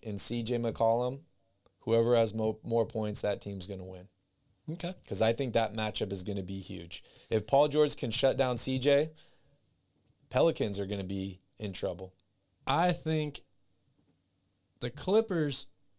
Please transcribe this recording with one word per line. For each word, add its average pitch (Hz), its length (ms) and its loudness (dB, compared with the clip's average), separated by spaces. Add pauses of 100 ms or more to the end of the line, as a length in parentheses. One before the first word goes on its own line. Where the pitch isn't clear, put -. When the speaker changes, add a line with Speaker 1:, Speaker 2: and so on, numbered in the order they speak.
Speaker 1:
and 104 180 -4
C 120 220 -2
J 117 160 0
McCollum, 117 600 0 (600)
whoever 113 340 4
has 113 200 4
mo-, 110 280 0
more 117 220 2
points, 107 380 -4
that 101 180 0
team's 98 260 -8
gonna 95 180 -8
win. 92 240 -14 (640)
Speaker 2:
Okay. 175 240 -8 (140)
Speaker 1:
'Cause 101 140 -2
I 113 100 6
think 120 220 -2
that 110 180 2
matchup 107 400 -2
is 92 100 -4
gonna 98 200 -4
be 95 180 -8
huge. 90 420 -10 (280)
If 107 160 2
Paul 143 220 6
George 147 280 4
can 120 140 -4
shut 131 260 2
down 127 220 2
C 131 200 -2
J, 143 320 4 (1160)
Pelicans 127 500 0
are 101 80 -4
gonna 98 180 -4
be 95 360 -6 (180)
in 104 140 -6
trouble. 92 400 -6 (540)
Speaker 2:
I 165 260 2
think 156 480 -4 (1400)
the 123 100 -4
Clippers 180 760 0 (320)